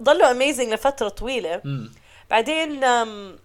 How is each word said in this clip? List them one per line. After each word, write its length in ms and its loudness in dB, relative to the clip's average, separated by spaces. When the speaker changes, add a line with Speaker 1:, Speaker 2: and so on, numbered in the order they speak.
Speaker 1:
ضله 300 6
amazing 400 0
لفترة 360 0
طويلة. 560 -6
Speaker 2:
مم. 280 -8
Speaker 1:
بعدين، 540 0
آم، 600 0